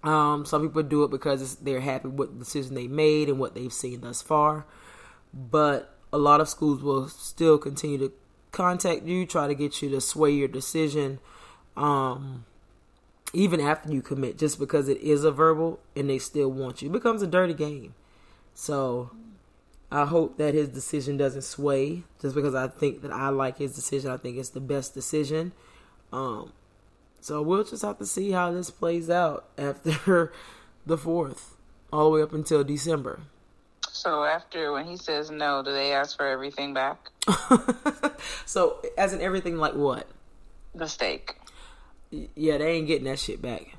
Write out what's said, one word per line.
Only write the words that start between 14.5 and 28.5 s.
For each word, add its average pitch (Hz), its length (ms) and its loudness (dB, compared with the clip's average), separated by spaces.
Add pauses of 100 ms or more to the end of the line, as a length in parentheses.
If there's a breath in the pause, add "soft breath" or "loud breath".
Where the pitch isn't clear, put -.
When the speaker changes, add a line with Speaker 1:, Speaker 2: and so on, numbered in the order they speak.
Speaker 1:
because 139 300 0
it 139 120 2
is 147 220 4
a 156 80 6
verbal 160 480 4 (160)
and 139 140 -2
they 135 100 0
still 139 320 0
want 131 300 -8
you. 139 80 -6
It 170 40 -4
becomes 226 280 2
a 196 60 -2
dirty 180 260 2
game. 147 400 -6 (640 soft breath)
So 127 560 -2 (800)
I 143 140 2
hope 165 320 2
that 147 160 2
his 151 160 2
decision 135 480 -4
doesn't 135 260 0
sway, 143 600 0 (180)
just 135 140 -2
because 143 200 0
I 131 120 -2
think - 360 -2
that 139 80 -8
I 135 180 -4
like 135 300 0
his 135 160 -4
decision. 135 360 -4
I 127 60 -6
think 123 200 -8
it's 131 120 -10
the - 100 -12
best 135 340 -4
decision. 156 600 -2 (580 soft breath)
Um, 123 400 -6 (680)
so 151 200 -4
we'll 185 220 2
just 208 200 -8
have 208 160 -6
to 208 60 -8
see 190 260 -2
how 180 200 2